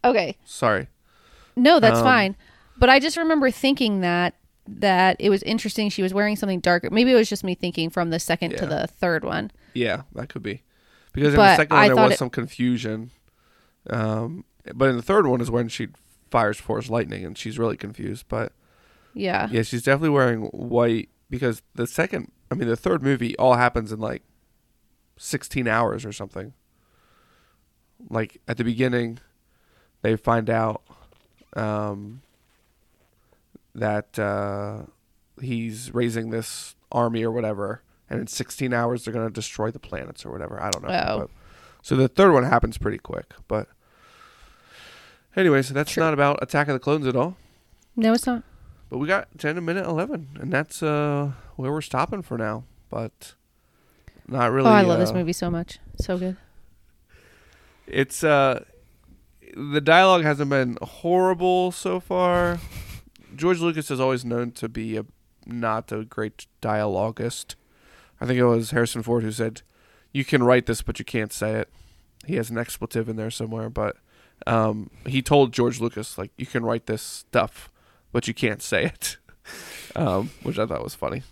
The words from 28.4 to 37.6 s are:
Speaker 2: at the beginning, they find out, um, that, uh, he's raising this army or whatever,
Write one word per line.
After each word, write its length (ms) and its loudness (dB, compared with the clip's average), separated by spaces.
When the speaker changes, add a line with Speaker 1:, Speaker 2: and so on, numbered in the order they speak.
Speaker 2:
at 100 -4
the 60 0
beginning, 560 0
they 140 2
find 340 0
out, 320 0
um, 680 -6
that, 440 -4
uh, 640 -4
he's 520 -8
raising 380 -2
this 440 -8
army 320 0
or 80 0
whatever, 500 -4